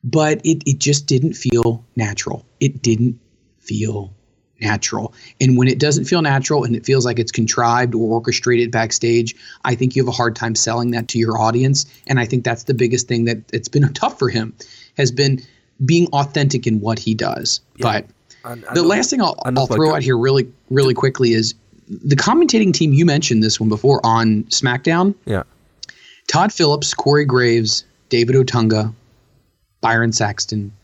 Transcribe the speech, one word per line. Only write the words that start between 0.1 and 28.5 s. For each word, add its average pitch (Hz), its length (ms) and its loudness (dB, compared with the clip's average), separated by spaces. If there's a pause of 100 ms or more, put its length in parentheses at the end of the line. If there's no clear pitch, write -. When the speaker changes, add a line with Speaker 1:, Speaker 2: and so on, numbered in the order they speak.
Speaker 1:
it, 156 220 0
it 139 120 0
just 143 280 0
didn't 139 280 0
feel 117 500 -2 (120)
natural. 104 500 -6 (140)
It 139 200 -2
didn't 117 400 0 (380)
feel 107 560 -8 (440)
natural. 107 540 -4 (260)
And 131 200 4
when 127 100 4
it 123 100 0
doesn't 147 280 0
feel 175 160 2
natural 135 420 0
and 117 100 -2
it 110 120 -8
feels 131 180 2
like 120 140 -2
it's 113 120 -2
contrived 120 640 0
or 113 160 -2
orchestrated 117 600 0
backstage, 117 680 -2 (280)
I 127 100 0
think 127 200 -2
you 135 80 2
have 123 60 0
a 120 80 -6
hard 117 180 0
time 113 200 -6
selling 120 380 -2
that 117 160 -4
to 117 100 -4
your 113 200 0
audience. 123 460 2 (220)
And 135 120 0
I 120 60 0
think 120 200 -2
that's 117 200 -4
the 135 100 -2
biggest 120 320 0
thing 117 200 0
that 117 120 -2 (140)
it's 113 160 -6
been 143 240 2
<laughs> - 0 -
tough - 260 -4
for 123 120 0
him, 110 240 -4 (420)
has 127 160 0
been 135 300 0 (420)
being 170 300 4
authentic 139 520 0
in 110 140 0
what 110 180 -4
he 113 140 -4
does. - 480 -4 (160)
Speaker 2:
Yeah. - 60 -10
Speaker 1:
But 101 240 -2 (380)
Speaker 2:
And, 117 200 -14
and - 120 -6
Speaker 1:
the 175 60 2
Speaker 2:
look, 165 80 4
Speaker 1:
last 233 200 0
thing 269 100 -2
I'll, 185 240 0
Speaker 2:
and 127 140 -2
Speaker 1:
I'll 135 60 2
Speaker 2:
look, 120 120 -2
Speaker 1:
throw 156 120 2
Speaker 2:
like, 156 80 0
Speaker 1:
out 143 60 -2
here 127 140 2
really, 120 340 0 (200)
really 135 240 2
quickly 131 380 2
is 113 220 0 (340)
the 143 280 0
commentating 220 560 2
team, 156 200 2
you 151 120 6
mentioned 139 380 2
this 110 180 0
one 110 80 0
before 123 360 2
on 113 400 2
SmackDown. 165 680 0 (120)
Speaker 2:
Yeah. 95 160 -2 (840)
Speaker 1:
Todd 190 240 2
Phillips, 147 420 0
Corey 147 300 2
Graves, 120 600 2 (240)
David 120 280 2
Otunga, 110 580 2 (840)